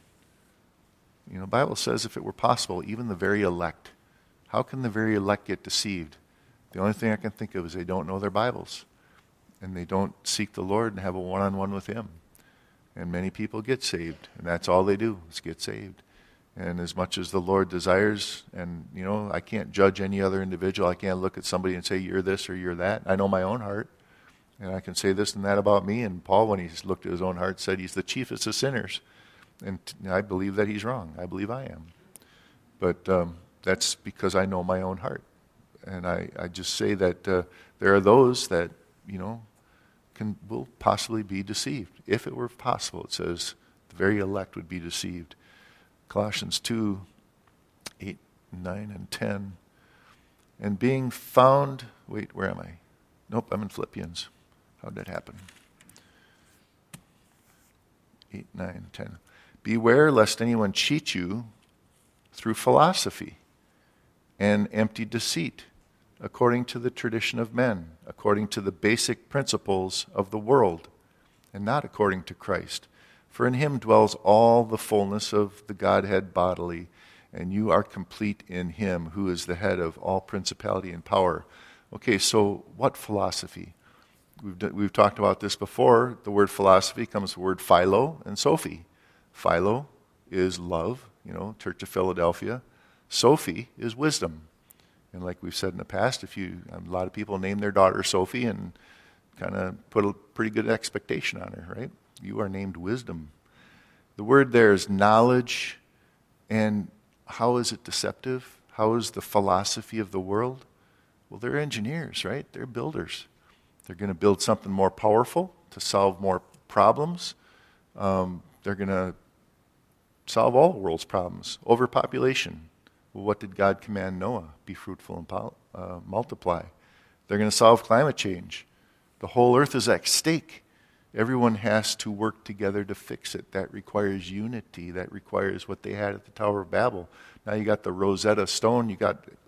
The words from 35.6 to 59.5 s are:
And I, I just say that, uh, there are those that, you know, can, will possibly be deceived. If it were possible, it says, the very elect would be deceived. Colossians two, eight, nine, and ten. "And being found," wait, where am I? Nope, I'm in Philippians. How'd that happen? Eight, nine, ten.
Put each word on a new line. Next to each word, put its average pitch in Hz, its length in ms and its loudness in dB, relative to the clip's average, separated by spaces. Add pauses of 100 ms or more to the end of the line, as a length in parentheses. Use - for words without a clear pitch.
And 92 200 -10
I, 87 320 -4
I 90 100 -8
just 90 280 -8
say 104 180 0
that, 92 340 0
uh, 90 160 2 (360)
there 98 160 6
are 101 40 8
those 123 500 8
that, 85 220 0 (360)
you 98 100 -12
know, 110 260 -10 (680)
can, 107 240 -6 (100)
will 123 200 -8 (120)
possibly 107 440 0
be 98 200 -6
deceived. 107 600 -8
If 110 220 -2
it 147 80 -10
were 123 120 -8
possible, - 580 -6
it - 60 -14
says, 85 440 -6 (340)
the - 60 -20
very 101 240 2
elect 98 360 -6
would 85 140 -14
be 90 100 -10
deceived. 85 560 -10 (760)
Colossians 104 500 -4
two, 104 420 -4 (960)
eight, 98 200 -12 (320)
nine, 92 420 -10
and 98 160 -14
ten. 101 480 -6 (1040)
"And 104 180 -4
being 131 320 0
found," 135 760 4 (220)
wait, 101 280 -10
where 95 140 -4
am 90 100 -8
I? 85 180 -16 (520)
Nope, 113 220 -4
I'm 104 120 -4
in 98 60 -10
Philippians. - 600 -12 (520)
How'd - 140 -14
that - 120 -12
happen? - 280 -12 (3000)
Eight, - 220 -14
nine, 92 400 -12
ten. 95 240 -12 (460)